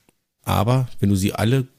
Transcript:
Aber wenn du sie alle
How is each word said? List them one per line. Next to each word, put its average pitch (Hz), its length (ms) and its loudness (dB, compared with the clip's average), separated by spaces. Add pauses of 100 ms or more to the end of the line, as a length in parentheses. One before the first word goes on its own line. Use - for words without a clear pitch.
(440)
Aber 113 440 0 (120)
wenn 101 80 2
du 101 80 2
sie 95 160 0
alle 127 340 0 (120)